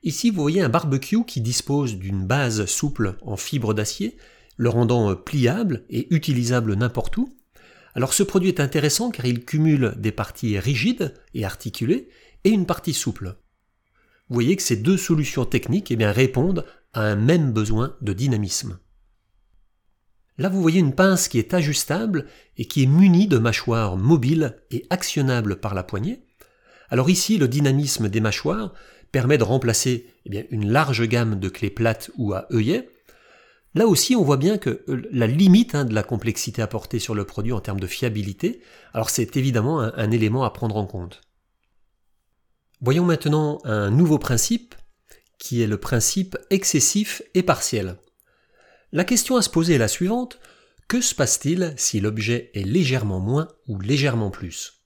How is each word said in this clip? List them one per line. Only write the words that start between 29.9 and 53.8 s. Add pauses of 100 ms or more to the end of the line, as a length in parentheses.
eh
bien,
une
large
gamme
de
clés
plates
ou
à
œillet. (880)
Là
aussi,
on
voit
bien
que,
euh,
la
limite,
hein,
de
la
complexité
apportée
sur
le
produit
en
termes
de
fiabilité. (320)
Alors
c'est
évidemment
un,
un
élément
à
prendre
en
compte. (1600)
Voyons
maintenant
un
nouveau
principe, (640)
qui
est
le
principe (140)
excessif (140)
et
partiel. (920)
La
question
à
se
poser
est
la
suivante. (480)
Que
se
passe-t-il
si
l'objet
est
légèrement
moins (180)
ou
légèrement